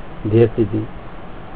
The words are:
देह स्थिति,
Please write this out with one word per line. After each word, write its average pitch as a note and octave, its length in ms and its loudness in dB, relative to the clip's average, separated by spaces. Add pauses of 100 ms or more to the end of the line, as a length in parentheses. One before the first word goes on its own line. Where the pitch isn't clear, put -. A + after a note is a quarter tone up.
(260)
देह A2 200 8
स्थिति, G#2+ 400 0 (680)